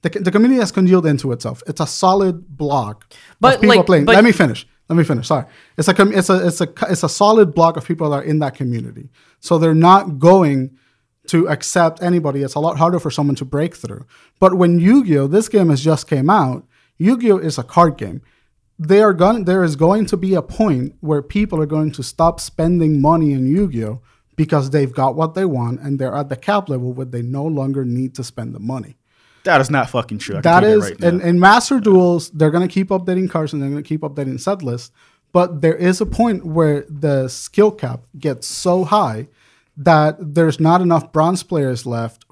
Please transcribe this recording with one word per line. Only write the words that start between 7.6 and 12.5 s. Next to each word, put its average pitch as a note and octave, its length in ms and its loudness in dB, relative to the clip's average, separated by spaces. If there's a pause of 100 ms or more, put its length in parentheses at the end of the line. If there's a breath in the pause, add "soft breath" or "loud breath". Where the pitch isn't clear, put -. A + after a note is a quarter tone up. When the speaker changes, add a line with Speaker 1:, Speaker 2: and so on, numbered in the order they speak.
Speaker 1:
of D#3 100 -10
people D#3+ 240 -4
that C#3+ 60 -2
are C#3 80 -4
in D3+ 160 -2
that C#3 160 -4
community. A#2+ 540 -8 (280)
So E3+ 200 -2
they're D#3+ 180 2
not F3+ 420 4
going D3 540 4 (560)
to E3+ 200 0
accept E3 540 -2
anybody. D3+ 400 -2
It's C3+ 140 -6